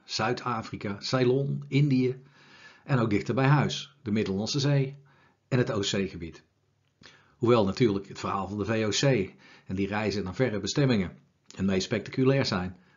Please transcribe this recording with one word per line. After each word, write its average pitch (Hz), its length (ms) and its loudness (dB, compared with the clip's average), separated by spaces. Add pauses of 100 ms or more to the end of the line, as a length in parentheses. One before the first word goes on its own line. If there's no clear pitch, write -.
Zuid-Afrika, 110 960 -4
Ceylon, 135 680 0
Indië 131 540 2 (640)
en 139 140 0
ook 113 120 2
dichter 101 240 0
bij 131 120 2
huis, 135 560 0
de - 80 -6
Middellandse 104 500 -2
Zee 139 360 0 (520)
en 127 100 0
het 123 140 0
Oostzeegebied. 95 720 -4 (920)
Hoewel 117 280 4
natuurlijk 98 440 2
het - 100 -16
verhaal 95 300 -4
van 104 100 -6
de 101 60 0
V 110 200 0
O 107 40 0
C 110 460 2 (320)
en - 100 -6
die 98 100 0
reizen 101 380 -2
naar 95 100 -6
verre 110 260 0
bestemmingen 101 580 0 (380)
en 98 80 -4
meest 95 200 2
spectaculair 131 640 0
zijn, 90 300 -4 (200)